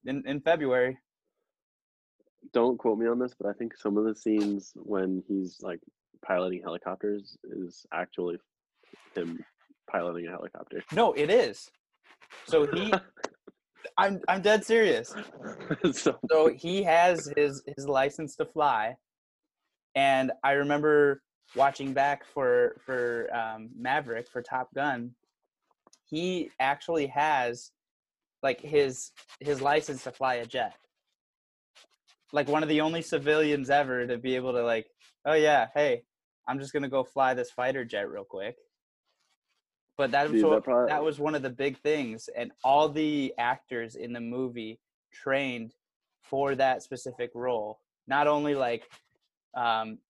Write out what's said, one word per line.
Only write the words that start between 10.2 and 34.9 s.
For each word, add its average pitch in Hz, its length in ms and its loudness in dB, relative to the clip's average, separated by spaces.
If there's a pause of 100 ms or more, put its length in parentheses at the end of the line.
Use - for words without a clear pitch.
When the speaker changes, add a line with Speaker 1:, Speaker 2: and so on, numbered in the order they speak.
Speaker 2:
a 82 40 -12
helicopter. - 520 -12 (100)
Speaker 1:
No, 202 200 4
it 151 180 0
is. 180 400 2 (760)
So 151 260 4
he 190 200 0 (540)
Speaker 2:
<laughs> - 520 -12
Speaker 1:
I'm, 196 300 2
I'm 185 140 0
dead 208 220 4
serious. 196 560 2
Speaker 2:
<laughs> - 720 -4
So - 260 0 (120)
Speaker 1:
So 160 180 8
he 185 360 -2
has 165 520 4
his, 143 260 2 (140)
his 139 120 -8
license 143 480 0
to - 100 -2
fly. 127 500 0 (1000)
And 135 360 4 (140)
I 139 80 4
remember 147 680 4 (320)
watching 139 380 2
back 139 320 0
for, 123 600 2
for, 120 500 -4
um, 113 420 -8
Maverick, 123 540 -4
for 123 120 -8
Top 127 320 -6
Gun. 127 400 -4 (920)
He 175 460 -6 (100)
actually 156 480 -2
has, 135 640 -2 (680)
like, 131 180 -2
his, 143 500 0 (300)
his 139 200 -2
license 143 440 0
to 123 80 -8
fly 131 240 0
a 117 100 -6
jet. 117 280 -4 (1600)
Like, 143 160 2
one 151 140 2
of 156 60 -2
the 151 120 4
only 160 220 0
civilians 147 680 2
ever 131 360 2
to 123 120 -4
be 127 180 -2
able 127 160 -4
to, 123 120 0
like, 113 240 0 (360)